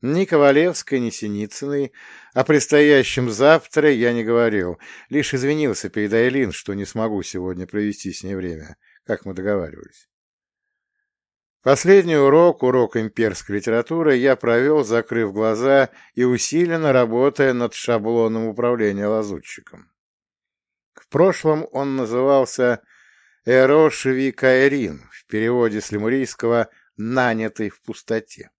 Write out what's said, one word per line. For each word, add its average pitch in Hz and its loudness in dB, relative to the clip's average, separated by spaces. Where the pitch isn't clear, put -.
Ни 165 -2
Ковалевской, 143 2
ни 117 -4
Синицыной 110 -8
о 127 0
предстоящем 143 4
завтра 147 2
я 120 2
не 117 -4
говорил, 107 0
лишь 139 -4
извинился 135 -4
перед 104 -4
Айлин, 117 0
что - -12
не 101 -8
смогу 107 -6
сегодня 92 -8
провести 104 -6
с - -14
ней 95 -10
время, 80 -10
как - -6
мы 95 -12
договаривались. 95 -8
Последний 170 4
урок, 147 4
урок 127 0
имперской 110 -4
литературы, 127 0
я 131 2
провел, 127 2
закрыв 113 -2
глаза 117 2
и 123 0
усиленно 156 0
работая 131 2
над 120 -4
шаблоном 113 -2
управления 107 -2
лазутчиком. 104 -8
В - -20
прошлом 156 0
он 135 -4
назывался 127 0
Эрошеви 131 2
Кайрин, 131 0
в - -20
переводе 113 -2
с - -10
лемурийского 117 -2
"нанятый 113 -2
в - -20
пустоте". - -10